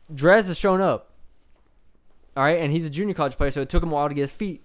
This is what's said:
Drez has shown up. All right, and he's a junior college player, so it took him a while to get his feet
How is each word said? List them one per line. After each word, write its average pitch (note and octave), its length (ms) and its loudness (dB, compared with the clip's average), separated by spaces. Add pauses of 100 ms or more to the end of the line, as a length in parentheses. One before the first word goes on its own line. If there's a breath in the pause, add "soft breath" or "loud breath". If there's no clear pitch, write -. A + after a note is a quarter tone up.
(140)
Drez F#3 340 4
has E3+ 100 -6
shown F#3+ 240 2
up. D3+ 300 0 (1200)
All C3+ 80 -2
right, D#3+ 160 2
and D3 120 -2
he's D#3+ 160 -2
a - 20 -6
junior F#3 240 -4
college C#3+ 240 -4
player, C#3 140 2
so C#3 100 -4
it C3 80 -6
took F3 140 2
him D#3+ 80 -4
a - 40 -4
while D3 120 0
to C#3+ 80 -6
get C#3+ 60 -2
his C#3 100 -4
feet F#3+ 340 -10